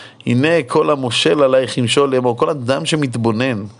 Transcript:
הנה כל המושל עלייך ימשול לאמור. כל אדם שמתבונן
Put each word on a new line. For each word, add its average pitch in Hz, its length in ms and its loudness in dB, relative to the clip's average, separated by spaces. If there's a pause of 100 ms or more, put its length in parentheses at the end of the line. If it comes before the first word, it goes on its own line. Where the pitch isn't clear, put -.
(260)
הנה 139 420 2
כל 160 220 0
המושל 143 540 0
עלייך 131 340 2
ימשול 131 380 2
לאמור. 123 220 0
כל 156 120 0
אדם 139 360 -4
שמתבונן 120 800 -2 (160)